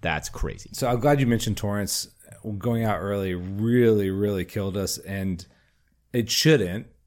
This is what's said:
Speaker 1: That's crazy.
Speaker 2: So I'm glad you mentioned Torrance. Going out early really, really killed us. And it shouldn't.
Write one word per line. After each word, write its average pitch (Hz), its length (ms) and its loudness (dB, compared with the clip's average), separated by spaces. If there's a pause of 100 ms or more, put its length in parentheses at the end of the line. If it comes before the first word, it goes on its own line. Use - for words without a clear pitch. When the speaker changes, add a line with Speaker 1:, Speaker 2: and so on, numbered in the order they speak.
Speaker 1:
That's 78 280 -4
crazy. - 440 -8
Speaker 2:
So 127 160 -2
I'm 120 100 2
glad 143 220 4
you 131 80 2
mentioned 110 280 0
Torrance. 101 520 -4 (500)
Going 113 260 0
out 101 160 0
early 98 340 -2
really, 104 760 4
really 98 360 0
killed 98 300 -4
us. 95 220 -2
And 95 460 -4 (680)
it 120 180 0
shouldn't. 113 560 2 (200)